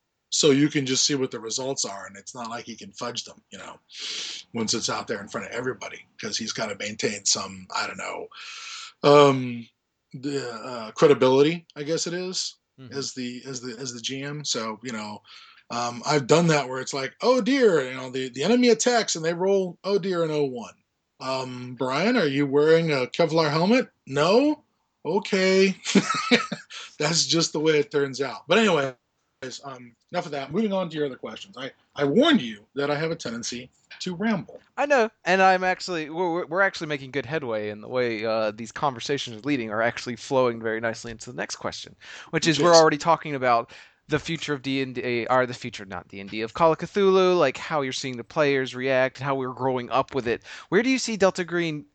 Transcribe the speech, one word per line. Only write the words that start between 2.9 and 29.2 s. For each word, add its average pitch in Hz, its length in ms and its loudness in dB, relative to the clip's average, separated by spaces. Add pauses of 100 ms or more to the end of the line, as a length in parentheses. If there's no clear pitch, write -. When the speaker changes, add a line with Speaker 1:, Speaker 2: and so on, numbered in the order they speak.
Speaker 1:
fudge 120 320 -8
them, - 260 -20
you 98 80 -16
know, - 200 -16 (760)
once 113 220 -2
it's 113 160 -4
out 110 160 -6
there 104 140 -6
in 104 80 -14
front 104 180 -8
of - 60 -14
everybody, 123 540 -8 (140)
'cause 107 160 -8
he's 110 160 -6
gotta 107 240 -6
maintain 104 480 -6
some, 98 500 -4
I 107 120 -4
don't - 120 -12
know, 90 300 -10 (760)
um, 131 680 6 (460)
the, 131 360 -6
uh, 113 420 -10
credibility, 143 760 4 (100)
I 147 60 -10
guess 151 240 -4
it 170 80 -6
is, 185 400 -8 (260)
Speaker 2:
Mm-hmm. 131 160 -16
Speaker 1:
as 131 160 -8
the, 123 320 -10
as 131 160 -12
the, 120 200 -12
as 127 120 -8
the 120 80 -14
G 135 220 -8
M. 147 220 -10
So, 110 400 -6
you 127 80 -10
know, 107 280 -10 (480)
um, 120 380 -6
I've 143 220 2
done 165 180 6
that 143 220 2
where 131 120 -6
it's 120 140 -8
like, 135 180 -6 (100)
"Oh 247 180 4
dear," 220 500 4
you 131 60 -10
know, 131 120 -8
the, 131 200 -6
the 127 160 -6
enemy 247 240 4
attacks 233 480 2
and 160 80 -6
they 170 100 0
roll, 185 480 0
"Oh 196 160 0
dear," 180 240 0
and 160 80 0
"Oh 151 140 0
one." 120 300 -6 (440)
Um, 127 560 -6
"Brian, 139 420 0
are 170 120 4
you 143 180 0
wearing 156 460 6
a 127 160 0
Kevlar 160 420 2
helmet?" 196 380 2 (180)
"No?" 196 560 2 (420)
"Okay." 190 720 2 (640)
<laughs> - 640 -10
That's 151 260 0
just 156 260 0
the 160 60 -4
way 151 220 4
it 143 100 -2
turns 139 300 0
out. 123 260 -6
But 175 120 4
anyway, 156 360 4 (720)